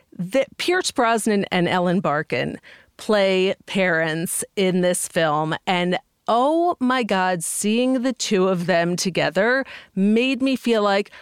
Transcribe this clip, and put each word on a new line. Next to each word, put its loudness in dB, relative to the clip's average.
the, -2
Pierce 0
Brosnan 0
and 0
Ellen 0
Barkin -2
play 2
parents -2
in 2
this 0
film. 0
And 0
oh 2
my 0
God, 0
seeing 0
the 0
two 0
of 0
them 2
together 0
made 2
me 0
feel 0
like, 0